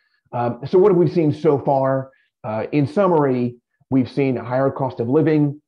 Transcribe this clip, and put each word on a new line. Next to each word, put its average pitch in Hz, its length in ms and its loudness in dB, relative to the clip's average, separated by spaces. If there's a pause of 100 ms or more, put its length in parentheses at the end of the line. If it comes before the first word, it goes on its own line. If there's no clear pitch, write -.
(320)
Um, 120 340 -4
so 185 120 2
what 202 120 6
have 175 80 2
we 175 100 4
seen 156 240 0
so 147 260 0
far? 135 520 -2 (340)
Uh, - 280 -6
in 147 140 0
summary, 143 720 0 (340)
we've 127 200 0
seen 135 260 -2
a 117 80 -10
higher 135 260 -2
cost 131 300 -6
of 117 80 -4
living, 147 600 2